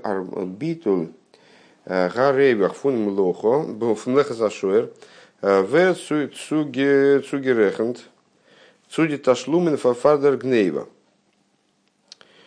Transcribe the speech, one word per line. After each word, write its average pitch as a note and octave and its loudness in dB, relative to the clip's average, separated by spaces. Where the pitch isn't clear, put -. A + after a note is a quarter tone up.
ар-, F#2+ -6
битл, F#2+ -4
э, F2+ -2
гарейвах B2+ 2
фун B2+ -2
млохо, G2+ 0
бу-, A2+ -4
фун B2+ -2
леха C3+ 0
зашуэр, G#2+ -2
э, G2 4
ве E3+ 2
цу-, D3+ -4
цуге-, C#3 0
цугерехент, B2 0
цуди D#3+ 0
ташлумен D3 0
фафардер C3+ 2
гнейва. G#2 0